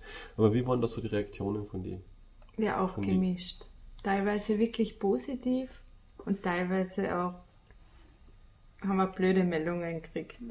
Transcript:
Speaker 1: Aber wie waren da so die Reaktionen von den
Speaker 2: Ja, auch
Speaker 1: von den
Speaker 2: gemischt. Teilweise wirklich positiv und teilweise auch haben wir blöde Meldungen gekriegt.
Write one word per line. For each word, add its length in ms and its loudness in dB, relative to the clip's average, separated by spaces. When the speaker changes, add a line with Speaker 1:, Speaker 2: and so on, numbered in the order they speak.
Speaker 1:
Aber 160 8
wie 120 2
waren 160 2
da 60 0
so 140 -6
die 60 -6
Reaktionen 580 -2
von 180 -8
den 180 -8
Speaker 2:
Ja, 260 2
auch 80 0
Speaker 1:
von 120 -4
den 180 4
Speaker 2:
gemischt. 440 -2
Teilweise 560 0
wirklich 400 0
positiv 720 0
und 180 -2
teilweise 720 0
auch 160 -2
haben 160 0
wir 100 4
blöde 360 4
Meldungen 580 0
gekriegt. 380 -10